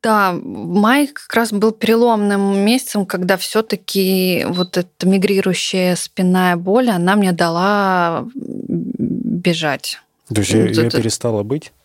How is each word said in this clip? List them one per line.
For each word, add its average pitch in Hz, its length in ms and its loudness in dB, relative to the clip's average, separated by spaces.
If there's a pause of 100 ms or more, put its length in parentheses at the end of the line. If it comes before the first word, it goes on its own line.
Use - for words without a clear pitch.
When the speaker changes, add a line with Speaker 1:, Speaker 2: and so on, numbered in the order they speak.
Speaker 1:
Да, 208 300 2
май 208 760 0
как - 260 -16
раз 226 180 2
был 214 200 2
переломным 208 920 2
месяцем, 214 420 0
когда 185 300 0
все-таки 190 1120 -2
вот 180 300 -4
эта 180 280 -4
мигрирующая 190 880 0
спинная 180 640 0
боль, 202 340 0
она 185 260 2
мне 196 160 2
дала, 175 880 0
м, 233 100 -10 (380)
бежать. - 1300 -4 (340)
Speaker 2:
То 104 60 2
есть 98 120 0
Speaker 1:
Ну, 110 80 4
Speaker 2:
ее, 110 100 4
ее 113 160 2
Speaker 1:
это 117 120 0
Speaker 2:
перестало 110 440 -2
быть? 131 300 -6 (120)